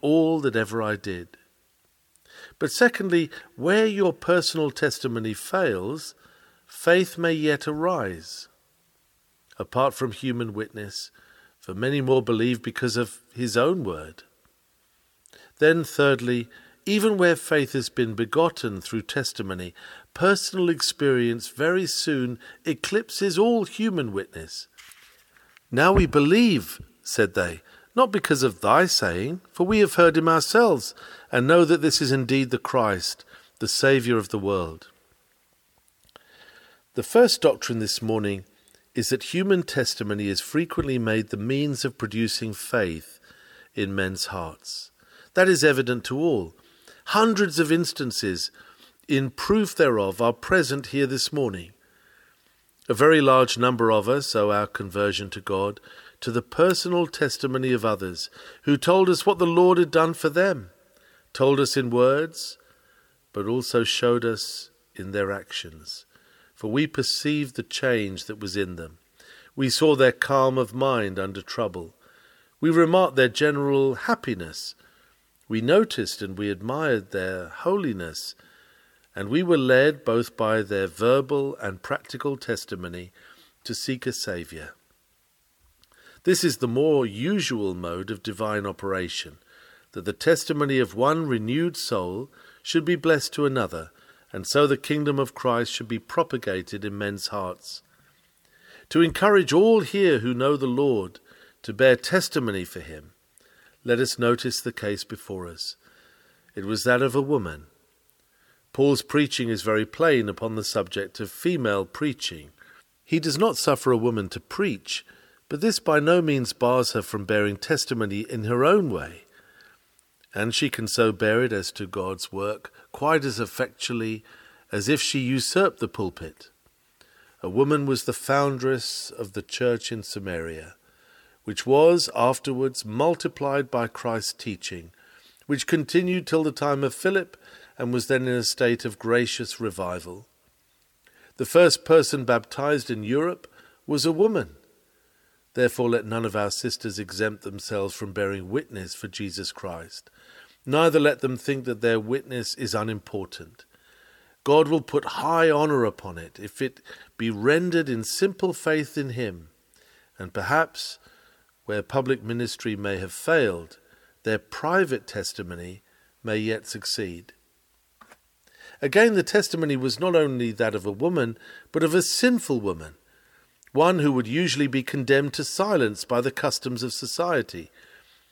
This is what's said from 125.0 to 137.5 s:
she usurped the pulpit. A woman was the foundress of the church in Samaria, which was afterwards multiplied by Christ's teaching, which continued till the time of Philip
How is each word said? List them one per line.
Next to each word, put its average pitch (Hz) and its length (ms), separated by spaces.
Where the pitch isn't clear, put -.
she - 180
usurped 135 600
the 113 80
pulpit. - 640
A 90 80
woman 139 360
was 135 180
the 123 100
foundress 135 960
of 101 240
the 104 80
church 120 500
in 110 120
Samaria, 82 720
which 104 200
was 156 500
afterwards 127 680
multiplied 139 880
by 117 160
Christ's 113 460
teaching, 87 580
which 143 180
continued 180 640
till 160 160
the 151 80
time 143 320
of 131 100
Philip 190 420